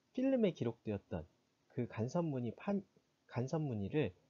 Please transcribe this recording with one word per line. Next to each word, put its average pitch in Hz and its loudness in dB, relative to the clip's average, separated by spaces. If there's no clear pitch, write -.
필름에 254 4
기록되었던 107 -2
그 120 -2
간섭무늬 131 -2
판-, 202 -2
간섭무늬를 131 0